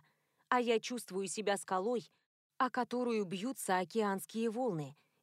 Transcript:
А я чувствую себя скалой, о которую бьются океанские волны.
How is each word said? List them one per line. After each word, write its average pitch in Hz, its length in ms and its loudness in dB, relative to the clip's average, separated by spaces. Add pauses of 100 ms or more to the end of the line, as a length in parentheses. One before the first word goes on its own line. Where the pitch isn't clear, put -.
(480)
А 247 140 4
я 226 180 4
чувствую 196 480 -4
себя 202 300 0
скалой, 196 520 -2 (480)
о 254 120 2
которую 240 560 0
бьются 185 520 0
океанские 202 720 0
волны. 196 460 -2 (280)